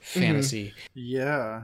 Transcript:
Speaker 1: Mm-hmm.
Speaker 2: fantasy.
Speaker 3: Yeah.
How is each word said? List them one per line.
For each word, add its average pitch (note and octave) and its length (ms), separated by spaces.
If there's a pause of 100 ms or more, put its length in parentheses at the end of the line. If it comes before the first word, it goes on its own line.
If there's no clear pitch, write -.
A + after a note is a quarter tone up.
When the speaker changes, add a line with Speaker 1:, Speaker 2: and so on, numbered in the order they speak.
Speaker 1:
Mm-hmm. - 160
Speaker 2:
fantasy. C#3 540 (220)
Speaker 3:
Yeah. B2 680